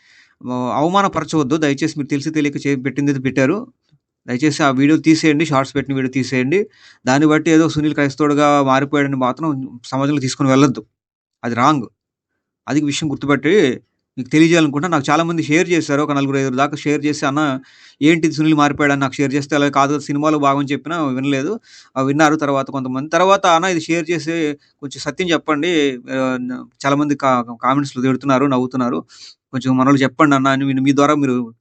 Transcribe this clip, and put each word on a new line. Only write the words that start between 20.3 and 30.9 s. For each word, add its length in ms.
భాగం 240
చెప్పినా 440
వినలేదు." 540
ఆ, 60
విన్నారు 340
తర్వాత 300
కొంతమంది. 420
తర్వాత, 380
"అన్న 200
ఇది 140
షేర్ 300
చేసి 440
కొంచెం 200
సత్యం 300
చెప్పండి, 640
ఆ, 420
చాలామంది 300
కా-, 280
కామెంట్స్‌లో 400
తిడుతున్నారు, 440
నవ్వుతున్నారు, 580
కొంచెం 260
మనోళ్ళు 240
చెప్పండి 360
అన్న" 120
అని 320
మీ 120